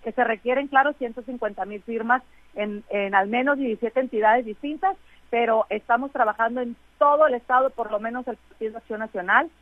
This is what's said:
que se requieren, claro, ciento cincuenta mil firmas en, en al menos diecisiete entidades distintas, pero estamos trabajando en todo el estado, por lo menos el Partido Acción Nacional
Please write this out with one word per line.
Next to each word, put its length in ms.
que 80
se 100
requieren, 460
claro, 240
ciento 300
cincuenta 420
mil 180
firmas 400
en, 360
en 260
al 100
menos 320
diecisiete 400
entidades 460
distintas, 520
pero 420
estamos 420
trabajando 480
en 160
todo 280
el 80
estado, 360
por 200
lo 80
menos 300
el 80
Partido 420
Acción 220
Nacional 500